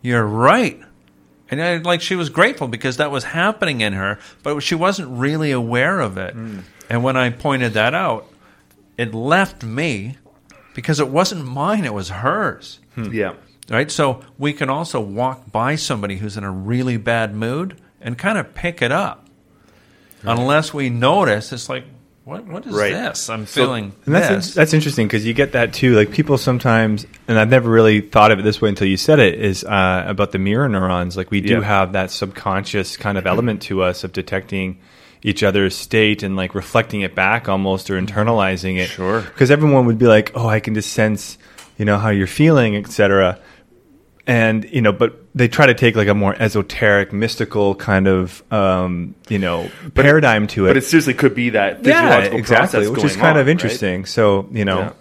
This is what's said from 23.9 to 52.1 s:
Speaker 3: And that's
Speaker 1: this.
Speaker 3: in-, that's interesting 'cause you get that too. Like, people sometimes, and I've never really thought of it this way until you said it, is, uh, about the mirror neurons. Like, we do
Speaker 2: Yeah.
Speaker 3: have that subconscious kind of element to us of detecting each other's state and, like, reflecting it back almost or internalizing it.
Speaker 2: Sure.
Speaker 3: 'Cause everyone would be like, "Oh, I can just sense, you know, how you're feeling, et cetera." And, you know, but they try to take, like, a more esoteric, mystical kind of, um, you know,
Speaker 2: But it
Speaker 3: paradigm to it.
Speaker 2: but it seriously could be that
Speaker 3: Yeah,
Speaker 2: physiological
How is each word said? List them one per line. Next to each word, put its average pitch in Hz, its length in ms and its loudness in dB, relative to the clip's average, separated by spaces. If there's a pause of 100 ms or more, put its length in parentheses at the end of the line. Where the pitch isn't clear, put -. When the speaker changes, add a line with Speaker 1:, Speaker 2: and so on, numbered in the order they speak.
Speaker 3:
And 143 80 0
that's 170 160 4
Speaker 1:
this. 196 260 -4
Speaker 3:
in-, 180 60 0
that's 156 140 2
interesting 147 340 0
'cause 110 160 -2
you 117 80 -2
get 139 200 0
that 117 200 0
too. 127 220 4
Like, 107 160 4
people 151 260 0
sometimes, 113 680 0 (200)
and 113 120 2
I've 110 100 4
never 120 220 4
really 110 300 6
thought 107 300 6
of 104 60 4
it 98 60 -6
this 107 180 0
way 110 80 2
until 98 180 -2
you 95 100 0
said 151 220 4
it, 95 200 6
is, 98 240 -2
uh, 92 440 0
about 101 240 -2
the 98 60 -4
mirror 107 320 0
neurons. 92 480 -2
Like, 90 140 -2
we 101 100 0
do 104 140 0
Speaker 2:
Yeah. 107 80 -2
Speaker 3:
have 98 300 0
that 92 180 -2
subconscious 98 840 -6
kind 101 200 -4
of 95 80 -4
element 107 380 -2
to 95 180 -2
us 90 220 -2
of 90 100 -12
detecting 95 640 -6 (460)
each - 180 -2
other's 98 340 2
state 107 460 0
and, 95 140 -4
like, 92 180 -6
reflecting 107 480 -2
it 92 140 -6
back 101 340 0
almost 95 400 -2
or 95 100 -2
internalizing 95 800 -2
it. 90 100 0
Speaker 2:
Sure. 95 340 -4 (140)
Speaker 3:
'Cause 131 140 4
everyone 143 380 6
would 117 100 2
be 120 80 4
like, 107 300 6
"Oh, 117 120 -2
I 110 120 2
can 110 160 -4
just 107 180 -6
sense, 107 460 -2 (380)
you 107 80 -2
know, 104 120 2
how 110 120 0
you're 98 180 2
feeling, 139 480 4
et 101 160 -6
cetera." 98 480 2 (880)
And, 113 440 2
you 131 100 0
know, 107 100 4
but 113 320 -2 (100)
they 123 140 2
try 143 200 4
to 123 60 6
take, 117 220 2
like, 104 140 2
a 104 40 4
more 98 240 0
esoteric, 101 760 0
mystical 101 640 -2
kind 98 320 2
of, 92 440 0
um, 92 640 0 (140)
you 104 100 -2
know, 87 300 -4 (240)
Speaker 2:
But 131 80 2
it - 20 6
Speaker 3:
paradigm 135 440 4
to 101 180 0
it. 92 40 6
Speaker 2:
but 135 80 6
it 131 60 0
seriously 139 300 2
could 135 200 2
be 120 180 -2
that 101 340 0
Speaker 3:
Yeah, 320 160 4
Speaker 2:
physiological 113 380 4